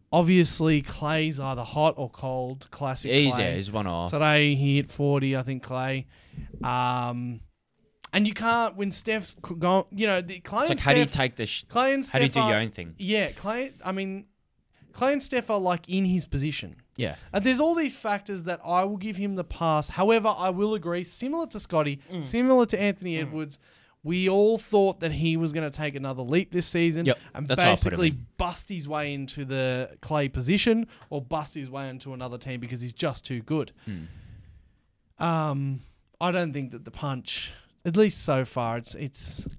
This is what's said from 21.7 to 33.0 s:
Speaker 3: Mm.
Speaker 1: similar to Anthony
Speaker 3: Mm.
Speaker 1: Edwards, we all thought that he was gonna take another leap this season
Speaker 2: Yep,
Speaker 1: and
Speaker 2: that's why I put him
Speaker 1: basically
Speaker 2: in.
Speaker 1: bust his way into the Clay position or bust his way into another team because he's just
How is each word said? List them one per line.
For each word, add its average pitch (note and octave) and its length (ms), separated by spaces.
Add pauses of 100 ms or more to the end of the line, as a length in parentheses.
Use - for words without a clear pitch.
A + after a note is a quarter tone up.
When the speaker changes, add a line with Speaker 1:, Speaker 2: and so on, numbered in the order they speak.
Speaker 3:
Mm. F3 100
Speaker 1:
similar B3 440
to G3 140
Anthony F#3+ 360
Speaker 3:
Mm. D#3+ 60
Speaker 1:
Edwards, D3+ 360 (460)
we F3+ 240
all G#3 300
thought G3 420
that D#3+ 120
he D#3+ 240
was E3 160
gonna D#3 180
take D3+ 240
another C3+ 280
leap D#3 300
this F3 140
season E3+ 400
Speaker 2:
Yep, B2+ 120 (160)
Speaker 1:
and D3 140
Speaker 2:
that's C3 140
why F3 80
I - 60
put - 80
him F#3 60
Speaker 1:
basically F3 180
Speaker 2:
in. C3 180 (100)
Speaker 1:
bust F3 320
his E3 200
way D3 260
into C#3 300
the C3 560
Clay D3 280
position G3+ 580 (220)
or C#3+ 140
bust D3+ 320
his C3+ 160
way C3+ 180
into C3 240
another B2+ 240
team B2+ 240
because A#2+ 220
he's B2 100
just C#3+ 320